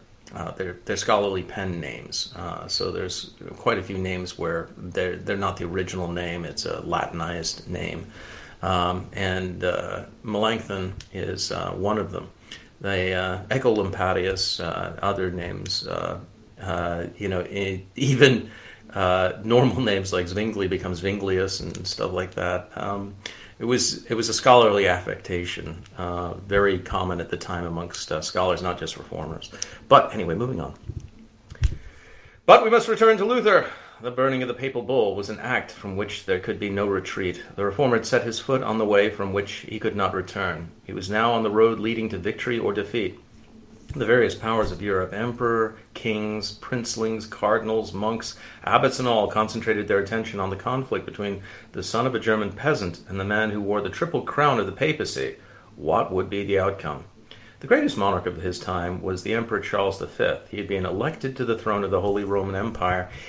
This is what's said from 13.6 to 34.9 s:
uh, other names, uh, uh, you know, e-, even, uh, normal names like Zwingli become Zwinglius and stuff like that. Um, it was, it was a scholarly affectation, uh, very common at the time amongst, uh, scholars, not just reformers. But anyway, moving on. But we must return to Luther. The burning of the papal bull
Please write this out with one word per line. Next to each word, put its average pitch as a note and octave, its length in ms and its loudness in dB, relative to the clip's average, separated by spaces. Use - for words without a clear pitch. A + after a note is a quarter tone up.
uh, F2 400 -4
other F#2+ 300 0
names, F#2 560 -4
uh, G1+ 320 -4
uh, F2 440 -2
you G2+ 140 -4
know, F#2 140 0
e-, F#2+ 420 -4
even, C3 560 6
uh, F#2 400 2
normal A#2+ 340 6
names G2+ 320 0
like F2+ 160 2
Zwingli G2 400 -2
become F#2 240 -2
Zwinglius F#2+ 680 0
and F#2 260 -8
stuff - 240 -2
like F#2 240 -2
that. F2+ 400 -2
Um, G2+ 400 -6
it A#2 60 -4
was, A#2+ 420 2
it A#2+ 80 0
was A2+ 120 0
a A2 60 -2
scholarly G#2+ 560 8
affectation, F2 920 -4
uh, F2 360 -4
very G2 460 2
common F#2 420 -2
at E2 80 -8
the F2+ 80 -2
time F2 260 -6
amongst, E2+ 480 -6
uh, D#2 80 0
scholars, F2+ 420 0
not F2+ 160 -2
just - 200 -8
reformers. - 560 -10
But - 260 8
anyway, E2+ 220 -2
moving A#2+ 240 -2
on. C#2 140 -6
But A#3+ 200 12
we A3 40 2
must A3+ 200 6
return A3 300 6
to G3 60 0
Luther. G#3+ 420 4
The A#2+ 100 -4
burning C3 300 2
of B2 60 -4
the A#2+ 60 -2
papal B2 280 -4
bull A#2 320 4